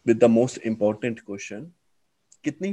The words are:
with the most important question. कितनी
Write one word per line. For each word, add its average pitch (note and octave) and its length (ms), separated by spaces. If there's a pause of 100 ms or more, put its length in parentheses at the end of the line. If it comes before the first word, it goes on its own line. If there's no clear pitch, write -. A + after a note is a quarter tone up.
with A2+ 140
the A#2+ 100
most A#2 280 (140)
important A2 540
question. G#2 460 (720)
कितनी F3+ 280